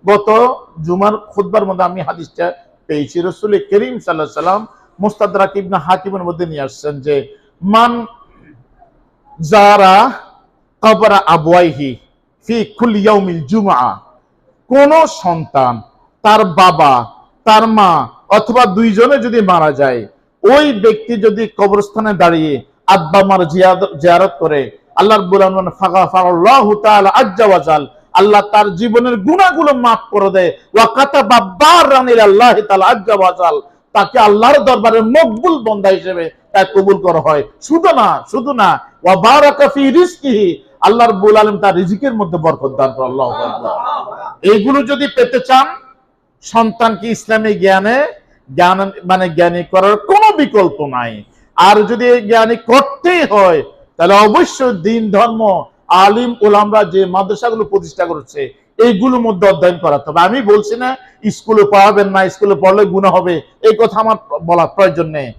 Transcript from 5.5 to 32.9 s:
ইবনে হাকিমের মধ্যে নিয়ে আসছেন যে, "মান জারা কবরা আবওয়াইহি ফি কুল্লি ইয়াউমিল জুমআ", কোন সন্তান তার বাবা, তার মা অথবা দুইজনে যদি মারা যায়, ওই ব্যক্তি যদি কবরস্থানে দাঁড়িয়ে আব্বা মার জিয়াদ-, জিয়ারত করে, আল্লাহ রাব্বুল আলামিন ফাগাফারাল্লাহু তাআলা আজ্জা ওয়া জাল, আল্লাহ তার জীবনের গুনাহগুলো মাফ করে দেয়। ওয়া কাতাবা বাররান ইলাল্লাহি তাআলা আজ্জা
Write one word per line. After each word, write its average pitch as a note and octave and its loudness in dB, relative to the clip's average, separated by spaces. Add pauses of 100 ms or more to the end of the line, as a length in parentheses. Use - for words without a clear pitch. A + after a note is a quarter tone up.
ইবনে F#3+ -6
হাকিমের F#3 -4
মধ্যে F3 -8
নিয়ে D#3 -12
আসছেন C#3+ -10
যে, C#3 -6 (280)
"মান A#3 0 (1400)
জারা G3+ 4 (680)
কবরা G#3 2
আবওয়াইহি D#3+ 0 (500)
ফি A3+ -4
কুল্লি A3 -4
ইয়াউমিল G3 0
জুমআ", C3+ -2 (720)
কোন C#4+ 4
সন্তান C3+ -4 (400)
তার G#3+ 2
বাবা, D#3 0 (320)
তার A3 2
মা F3+ 0 (220)
অথবা A3+ 2
দুইজনে A3+ 0
যদি A#3 -2
মারা E3+ 0
যায়, B2+ -2 (360)
ওই C#4+ 4
ব্যক্তি G#3+ -2
যদি G#3+ -2 (100)
কবরস্থানে G3+ -2
দাঁড়িয়ে D#3+ 0 (260)
আব্বা F#3+ 2
মার F#3+ 0
জিয়াদ-, F#3 0
জিয়ারত F3 2
করে, C#3+ -4 (180)
আল্লাহ G#3 2
রাব্বুল F#3+ 0
আলামিন F#3+ -2
ফাগাফারাল্লাহু F#3 2
তাআলা G#3 2
আজ্জা A3 0
ওয়া F#3+ 4
জাল, D3+ -2 (260)
আল্লাহ G#3 4
তার G#3 0
জীবনের A#3+ -2
গুনাহগুলো D4+ 0
মাফ A#3+ 0 (120)
করে G3 0
দেয়। F3+ 0 (220)
ওয়া A3+ 4
কাতাবা B3+ 0
বাররান C#4 2
ইলাল্লাহি A3 4
তাআলা G3 0
আজ্জা A3 0